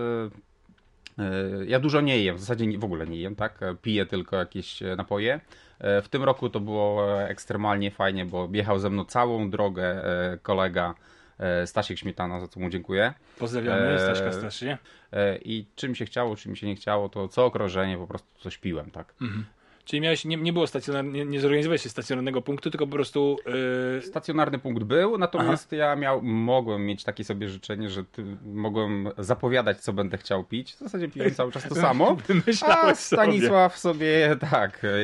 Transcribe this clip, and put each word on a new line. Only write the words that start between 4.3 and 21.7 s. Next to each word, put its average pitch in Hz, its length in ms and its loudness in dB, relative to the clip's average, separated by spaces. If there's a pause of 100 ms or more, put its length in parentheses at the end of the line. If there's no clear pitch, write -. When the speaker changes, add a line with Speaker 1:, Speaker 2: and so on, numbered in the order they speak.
Speaker 1:
jakieś, 90 460 -6
e, 92 140 -6
napoje. 104 440 -2 (380)
E, 101 240 2
w - 60 -8
tym 135 160 -2
roku 131 260 2
to 107 100 -2
było, 104 600 0
e, 101 80 -2
ekstremalnie 101 640 -2
fajnie, 95 340 0
bo 90 280 -4
jechał 104 260 2
ze 98 120 0
mną 98 140 -2
całą 117 460 0
drogę, 92 540 -2
e, 90 380 -2
kolega, 90 520 0 (440)
e, 87 280 0
Stasiek 101 320 -4
Śmietana, 90 420 -6
za 87 80 -10
co - 120 -14
mu 90 100 -4
dziękuję. 95 440 0 (240)
Speaker 2:
Pozdrawiamy 117 420 -2 (140)
Speaker 1:
E, 92 40 4
Speaker 2:
Staśka 95 340 0
strasznie. 110 460 -8 (340)
Speaker 1:
e, 101 260 0
i 110 280 -8 (100)
czym 131 180 -4
się 120 100 -6
chciało, 113 320 -4
czym 101 200 -10
się 104 100 -8
nie 101 80 -2
chciało, 104 340 -2
to 98 200 -6
co 123 160 4
okrążenie 95 540 0
po 87 80 -10
prostu - 220 -12 (120)
coś - 180 -14
piłem, 78 320 -6
tak? - 300 -16
Speaker 2:
Mhm. 110 240 -6 (400)
Czyli 147 160 -2
miałeś, 160 240 0
nie, 160 120 -2
nie 165 160 0
było 170 140 2
stacjonar-, 139 460 -4
nie, 143 120 -4
nie 143 160 -4
zorganizowałeś 147 420 4